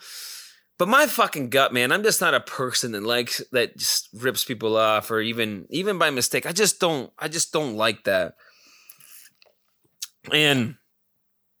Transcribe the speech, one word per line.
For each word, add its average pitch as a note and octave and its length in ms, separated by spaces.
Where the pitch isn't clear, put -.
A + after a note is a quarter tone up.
But F3 100
my C#4 180
fucking D#3 440
gut, C3+ 220
man, B2 200
I'm G3 100
just G#3+ 180
not E3 140
a A#2+ 60
person B2 520
that G2+ 120
likes, A#2+ 360
that A#2+ 240
just - 380
rips A#2 300
people A2 320
off G#2+ 360
or A2 80
even, A2 500
even F#3+ 260
by D#3+ 140
mistake. B2+ 340
I D3+ 60
just F#3 300
don't, D3+ 360
I D#3 120
just D#3+ 240
don't D3 240
like G#2+ 280
that. F#2 300
And C#3+ 440